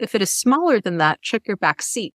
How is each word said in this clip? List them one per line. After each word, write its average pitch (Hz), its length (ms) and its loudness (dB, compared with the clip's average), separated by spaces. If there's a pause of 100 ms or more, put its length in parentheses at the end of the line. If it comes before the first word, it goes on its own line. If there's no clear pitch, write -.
If 220 140 -4
it 208 80 0
is 190 80 0
smaller 277 500 2
than 180 180 -4
that, 156 220 2
check - 260 -6
your 202 100 -4
back - 260 -2
seat. - 380 -6